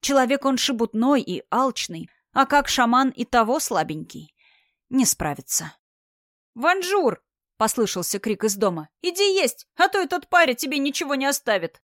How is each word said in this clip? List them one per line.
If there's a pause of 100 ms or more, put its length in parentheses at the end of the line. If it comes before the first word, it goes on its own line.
Человек
он
шебутной
и
алчный, (240)
а
как
шаман
и
того
слабенький. (540)
Не
справится. (800)
«Ванжур!» — (340)
послышался
крик
из
дома. (120)
«Иди
есть,
а
то
этот
паря
тебе
ничего
не
оставит!»